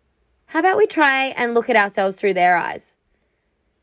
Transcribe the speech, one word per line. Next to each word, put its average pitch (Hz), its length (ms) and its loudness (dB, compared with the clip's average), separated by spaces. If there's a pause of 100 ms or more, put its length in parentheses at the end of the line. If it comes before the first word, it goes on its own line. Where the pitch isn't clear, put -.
(480)
How 311 120 -4
about 370 180 2
we 415 100 4
try 269 380 0 (120)
and 240 160 -2
look 233 160 0
at 240 60 0
ourselves 196 440 0
through 196 160 0
their 180 220 4
eyes? - 380 -10 (880)